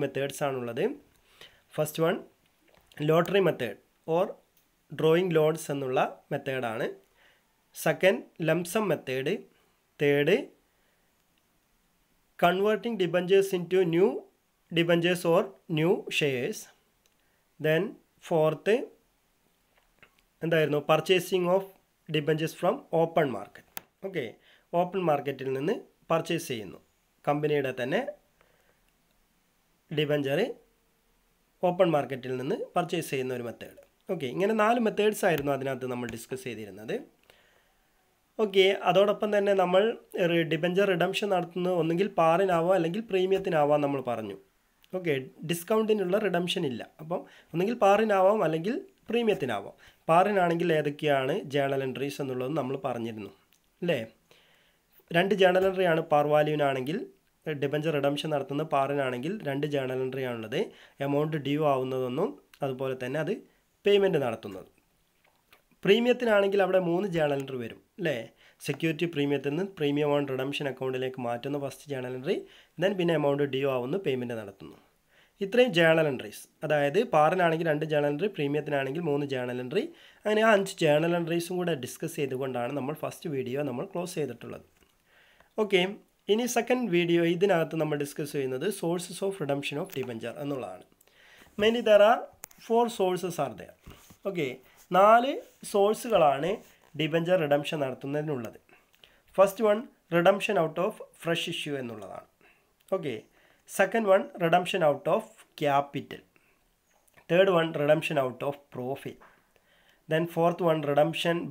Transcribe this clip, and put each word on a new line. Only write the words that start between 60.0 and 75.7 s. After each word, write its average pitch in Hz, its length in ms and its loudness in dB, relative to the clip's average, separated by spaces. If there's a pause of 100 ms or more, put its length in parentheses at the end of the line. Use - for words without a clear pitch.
എൻട്രി 131 240 -6
ആണുള്ളത്. 113 280 -6 (480)
എമൗണ്ട് 147 300 0 (100)
ഡ്യൂ 143 140 -2 (140)
ആവുന്നതെന്നും 131 560 -2 (360)
അതുപോലെ 131 380 -4
തന്നെ 131 180 -4
അത് 156 100 -4 (540)
പേയ്മെന്റ് 196 380 4
നടത്തുന്നത്. 104 420 -6 (1160)
പ്രീമിയത്തിനാണെങ്കിൽ 220 840 4
അവിടെ 185 220 2
മൂന്ന് 180 280 -2
ജേണൽ 147 260 0
എൻട്രി 131 200 -8
വരും 107 180 -12 (200)
അല്ലേ? 160 160 -2 (500)
സെക്യൂരിറ്റി 160 480 -2
പ്രീമിയത്തിൽ 143 400 0
നിന്ന് 180 120 -2 (120)
premium 147 380 0
on 143 160 2
redemption 135 400 -4
അക്കൗണ്ടിലേക്ക് 131 560 -6
മാറ്റുന്ന 131 360 -6
ഫസ്റ്റ് - 280 -12
ജേണൽ 127 260 -8
എൻട്രി, 139 180 -4 (460)
then 202 180 2
പിന്നെ 175 200 2
എമൗണ്ട് 143 240 2 (100)
ഡ്യൂ 135 220 0
ആവുന്നു, 127 320 -2
പേയ്മെന്റ് 123 340 -4
നടത്തുന്നു. 98 340 -16 (720)
ഇത്രയും 233 320 4